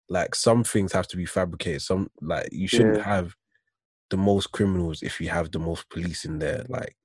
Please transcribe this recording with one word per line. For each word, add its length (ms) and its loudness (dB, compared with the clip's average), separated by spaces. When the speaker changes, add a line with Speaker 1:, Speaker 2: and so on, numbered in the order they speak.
Speaker 1:
Like, 240 0
some 300 4
things 300 0
have 160 0
to 80 -10
be 80 -4
fabricated. 580 -4
Some, 260 0
like, 300 -4
you 160 -4
shouldn't 300 6
Speaker 2:
Yeah. 60 -2
Speaker 1:
have 320 0
the 80 0
most 340 4
criminals 500 0
if 200 -6
you 80 -2
have 220 -2
the 80 -4
most 300 -4
police 360 -6
in 140 -6
there. 300 -2
Like, 340 -8